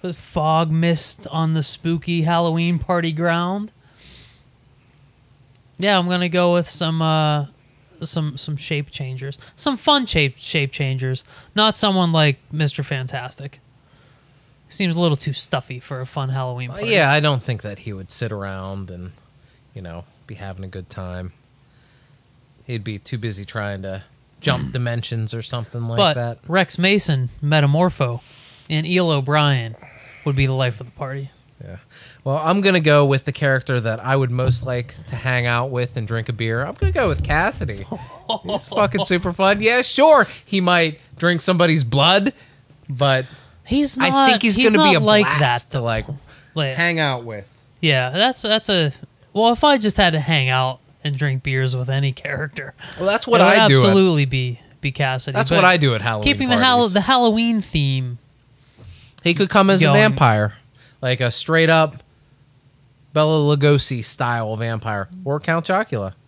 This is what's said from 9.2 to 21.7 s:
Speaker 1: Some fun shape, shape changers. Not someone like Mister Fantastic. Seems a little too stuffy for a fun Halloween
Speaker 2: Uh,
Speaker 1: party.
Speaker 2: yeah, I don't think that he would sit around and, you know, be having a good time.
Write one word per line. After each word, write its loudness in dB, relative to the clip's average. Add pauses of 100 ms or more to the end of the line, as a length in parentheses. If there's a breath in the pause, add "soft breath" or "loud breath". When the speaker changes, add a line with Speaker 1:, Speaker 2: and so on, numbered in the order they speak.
Speaker 1:
Some -2
fun 2
shape, 0
shape -4
changers. -4 (320 loud breath)
Not 2
someone 2
like 2 (140)
Mister -4
Fantastic. -10 (1120 soft breath)
Seems 0
a -2
little 2
too -6
stuffy -6
for -12
a -8
fun -6
Halloween -6
Speaker 2:
Uh, -12
Speaker 1:
party. -6
Speaker 2:
yeah, 4
I 4
don't 0
think -6
that -12
he -10
would -14
sit -6
around -10
and, -14 (640 soft breath)
you -16
know, -14 (220)
be -16
having -12
a -14
good -14
time. -12 (1300 soft breath)